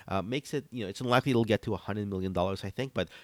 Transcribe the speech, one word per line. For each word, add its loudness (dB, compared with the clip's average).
uh, 0
makes -4
it, -4
you -6
know, -6
it's -10
unlikely 4
it'll 6
get 4
to -4
a -2
hundred -6
million -2
dollars, 0
I -6
think, -6
but -2